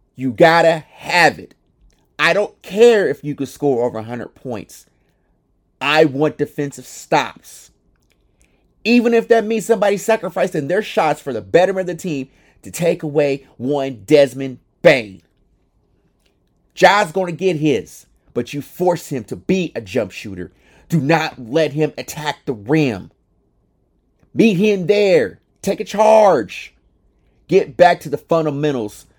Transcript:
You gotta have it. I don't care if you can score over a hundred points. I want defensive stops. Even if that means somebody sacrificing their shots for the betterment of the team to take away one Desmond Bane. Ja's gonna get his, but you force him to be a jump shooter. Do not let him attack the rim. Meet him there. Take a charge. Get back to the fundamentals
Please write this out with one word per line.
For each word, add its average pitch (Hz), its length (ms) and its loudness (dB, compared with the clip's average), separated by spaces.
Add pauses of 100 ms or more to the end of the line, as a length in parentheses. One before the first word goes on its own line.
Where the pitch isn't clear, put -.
(160)
You 131 160 -4
gotta 165 460 4
have 165 600 0
it. - 160 -20 (640)
I 160 140 2
don't 196 300 -4
care 208 460 4
if 135 140 -6
you 147 120 -6
can 135 120 -6
score 127 380 -2
over 113 140 -4
a 107 40 -8
hundred 117 320 -12
points. - 520 -14 (920)
I 151 240 2
want 151 340 -2
defensive 143 480 -8
stops. - 840 -8 (1120)
Even 233 280 2
if 226 160 2
that 226 160 4
means 220 220 -4
somebody 202 300 0
sacrificing 185 720 -4
their 196 140 -2
shots 151 380 -2
for 135 120 -10
the - 100 -8
betterment 180 480 2
of 175 60 -8
the - 60 -14
team 143 260 -8 (340)
to - 80 -18
take 175 320 -2
away 143 440 -2 (100)
one 135 480 -4
Desmond 135 540 2 (240)
Bane. 117 400 2 (1500)
Ja's 190 380 2
gonna 180 200 -4
get 180 240 -2
his, 143 500 -2 (280)
but 123 180 -6
you 143 100 -8
force - 460 -4
him 131 160 -8
to 120 120 -12
be 185 380 -4
a 117 60 -10
jump 101 320 -6
shooter. 90 400 -14 (360)
Do 165 120 0
not 156 380 -2
let 135 340 -2
him 147 260 -2
attack 151 460 -10
the 139 80 -6
rim. 113 580 -2 (1200)
Meet 208 220 2
him 196 320 0
there. 185 540 2 (220)
Take - 180 -4
a - 40 -10
charge. 202 880 2 (760)
Get 160 280 0
back 175 240 0
to - 80 -16
the 143 80 -6
fundamentals 147 880 -4 (120)